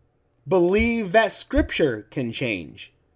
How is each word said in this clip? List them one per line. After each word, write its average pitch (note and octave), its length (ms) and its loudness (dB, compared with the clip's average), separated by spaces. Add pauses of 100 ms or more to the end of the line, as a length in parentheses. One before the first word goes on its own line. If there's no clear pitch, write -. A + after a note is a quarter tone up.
(480)
believe G3 640 2
that A3 200 4
Scripture D#3 800 -2
can A#2+ 220 -6
change, F2+ 600 -8 (240)